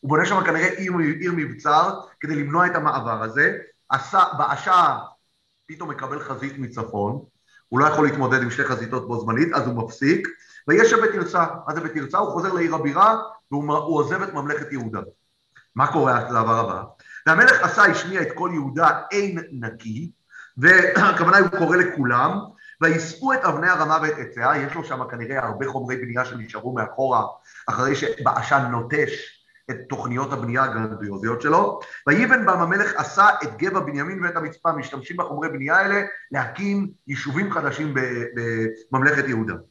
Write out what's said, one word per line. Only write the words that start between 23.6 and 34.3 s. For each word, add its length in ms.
הרמה 320
ואת 160
עציה, 400
יש 180
לו 80
שם 160
כנראה 340
הרבה 220
חומרי 300
בנייה 280
שנשארו 480
מאחורה, 520
אחרי 260
שבאשה 640
נוטש 760
את 60
תוכניות 440
הבנייה 300
הגרנדיוזיות 800
שלו, 380
ויבן 380
בם 160
המלך 340
עשה 320
את 140
גבע 220
בנימין 440
ואת 120